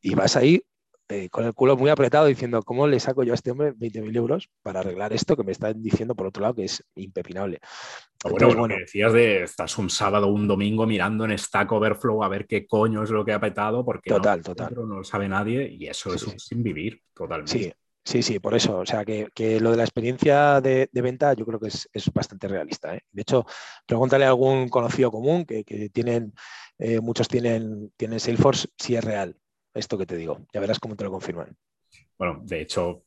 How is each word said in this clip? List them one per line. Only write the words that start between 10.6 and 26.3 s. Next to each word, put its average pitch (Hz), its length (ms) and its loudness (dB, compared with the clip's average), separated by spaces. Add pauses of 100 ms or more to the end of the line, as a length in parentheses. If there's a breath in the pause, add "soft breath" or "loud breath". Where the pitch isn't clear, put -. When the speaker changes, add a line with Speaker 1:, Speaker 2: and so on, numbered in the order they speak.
Speaker 2:
mirando 107 380 0
en 107 120 -2
Stack 101 360 0
Overflow 107 500 2
a 98 60 0
ver 98 180 -4
qué 101 220 -2
coño 110 340 2
es 110 80 -4
lo 107 140 0
que 107 80 0
ha 101 80 0
petado, 107 440 -2
porque 113 260 -4
no, 107 60 4
Speaker 1:
Total, 98 260 2
total. 90 260 -8
Speaker 2:
dentro 120 180 -8
no 104 120 -8
lo 92 60 -10
sabe 101 240 -4
nadie 110 400 -2
y - 200 -14
eso - 220 -8
Speaker 1:
Sí, 113 60 -2
Speaker 2:
es - 60 -6
Speaker 1:
sí. 110 80 -6
Speaker 2:
un - 80 -16
sinvivir, 110 640 -6 (100)
totalmente. 160 400 -8
Speaker 1:
Sí, 98 200 -2 (320)
sí, 120 180 0
sí, 110 160 -2
por 107 160 -2
eso. 107 240 2
O 92 80 -4
sea, 107 180 -2
que, 107 300 -4
que 110 240 2
lo 117 140 4
de 117 60 4
la 117 60 4
experiencia 139 760 4
de, 131 320 2
de 123 100 -2
venta 127 300 2
yo 113 140 0
creo 113 120 -4
que 107 100 -6
es, - 240 -8
es - 200 -4
bastante 98 340 -4
realista, 85 480 -6
¿eh? 95 60 -12 (100)
De 101 120 -10
hecho, 123 220 2 (420 loud breath)
pregúntale 131 380 4
a 131 40 6
algún 131 400 4
conocido 120 420 2
común 147 360 0
que, 110 180 -6
que 104 240 -8
tienen, 117 440 -2 (460 loud breath)